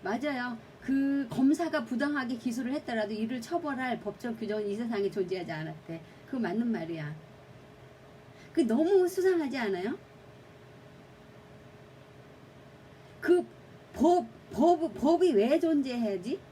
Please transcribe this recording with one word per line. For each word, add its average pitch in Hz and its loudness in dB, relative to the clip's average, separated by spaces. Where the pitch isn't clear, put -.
맞아요. 247 -2
그 277 0
검사가 302 2
부당하게 254 -2
기소를 240 -4
했더라도 226 -4
이를 226 -4
처벌할 262 -4
법적 226 -8
규정은 208 -4
이 202 -2
세상에 214 -2
존재하지 180 -4
않았대. 160 -8
그거 269 -6
맞는 226 0
말이야. 160 -6
그 302 2
너무 349 4
수상하지 349 0
않아요? 208 -2
그 349 4
법, 339 4
법, 320 2
법이 339 4
왜 247 4
존재해야지? 247 0